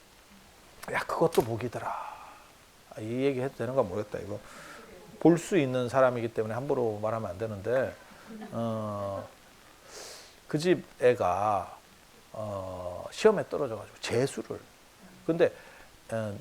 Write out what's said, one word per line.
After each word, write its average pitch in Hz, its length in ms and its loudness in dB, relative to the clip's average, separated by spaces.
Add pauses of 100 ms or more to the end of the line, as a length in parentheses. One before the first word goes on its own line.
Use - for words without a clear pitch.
(920)
야, - 80 -2
그것도 - 420 2
복이더라. 117 460 -4
아, - 1120 -12
이 117 220 -2
얘기 135 180 2
해도 139 140 -4
되는가 127 280 2
모르겠다. 104 360 -4
이거 101 200 -8 (800)
볼 165 180 8
수 190 200 0
있는 127 320 2
사람이기 123 440 4
때문에 110 200 0
함부로 120 480 0
말하면 110 280 -2
안 - 80 -8
되는데, 110 560 -2 (580)
어, 104 760 -4 (1200)
그 165 100 0
집 180 260 2 (180)
애가, 101 760 4 (560)
어, 92 800 -8
시험에 202 380 4
떨어져가지고 113 520 -4
재수를. - 580 -2 (680)
근데, 165 260 4 (600)
어, 110 300 -2